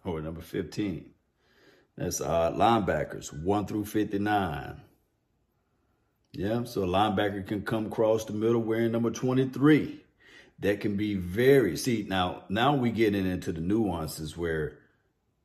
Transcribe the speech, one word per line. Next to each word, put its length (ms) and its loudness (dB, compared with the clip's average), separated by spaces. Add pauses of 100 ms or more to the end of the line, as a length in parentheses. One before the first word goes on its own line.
Or 160 -6
number 220 -10
fifteen. 680 -6 (880)
That's 240 -4
odd. 360 0
Linebackers, 760 0
one 340 -2
through 200 -6
fifty-nine. 960 -2 (1500)
Yeah, 320 -2
so 180 -4
a 40 0
linebacker 580 2
can 180 -4
come 240 -2
across 400 2
the 80 -8
middle 260 2
wearing 320 0
number 180 0
twenty-three. 920 2 (580)
That 200 2
can 160 -2
be 200 -2
very, 600 4
see, 320 -2
now, 400 -2
now 280 2
we 140 2
getting 360 2
into 260 -4
the 80 -6
nuances 800 -2
where 400 -4 (680)